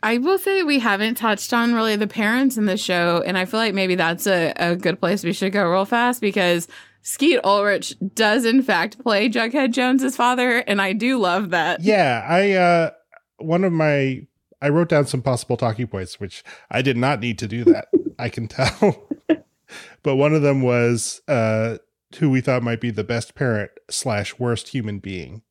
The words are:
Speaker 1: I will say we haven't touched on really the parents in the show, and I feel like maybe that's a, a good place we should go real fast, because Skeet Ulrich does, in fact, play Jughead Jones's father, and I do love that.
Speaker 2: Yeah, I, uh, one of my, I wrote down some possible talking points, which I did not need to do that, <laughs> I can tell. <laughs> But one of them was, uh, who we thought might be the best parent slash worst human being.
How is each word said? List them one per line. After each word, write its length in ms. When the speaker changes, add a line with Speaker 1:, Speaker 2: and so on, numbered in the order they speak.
Speaker 1:
I 160
will 180
say 240
we 160
haven't 380
touched 380
on 200
really 220
the 120
parents 480
in 120
the 100
show, 480
and 100
I 100
feel 140
like 140
maybe 220
that's 320
a, 300
a 180
good 240
place 240
we 100
should 200
go 160
real 160
fast, 360
because 460
Skeet 420
Ulrich 520
does, 320
in 160
fact, 380
play 300
Jughead 420
Jones's 440
father, 440
and 220
I 120
do 240
love 340
that. 300
Speaker 2:
Yeah, 460
I, 260
uh, 380
one 260
of 100
my, 520
I 80
wrote 200
down 180
some 140
possible 360
talking 300
points, 320
which 240
I 120
did 160
not 220
need 200
to 80
do 180
that, 220
<laughs> 160
I 100
can 180
tell. 600
<laughs> 160
But 140
one 180
of 80
them 220
was, 640
uh, 500
who 160
we 100
thought 220
might 180
be 80
the 140
best 320
parent 340
slash 520
worst 300
human 280
being. 540